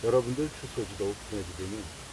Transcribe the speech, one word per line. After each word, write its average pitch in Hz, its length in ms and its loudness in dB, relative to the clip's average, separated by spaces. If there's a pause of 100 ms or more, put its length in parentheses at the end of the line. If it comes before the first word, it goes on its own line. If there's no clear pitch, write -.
여러분들 127 460 6 (100)
주소지로 101 540 -2 (160)
보내드리는 95 840 -6